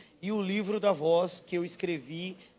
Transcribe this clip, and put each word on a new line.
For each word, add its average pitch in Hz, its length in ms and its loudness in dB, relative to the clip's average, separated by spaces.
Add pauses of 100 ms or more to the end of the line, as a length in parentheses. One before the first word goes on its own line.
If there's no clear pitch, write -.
(200)
E 190 120 -4
o 214 100 2
livro 202 380 0
da 202 120 4
voz 170 520 2
que 180 120 -4
eu 175 80 0
escrevi 170 720 -6 (220)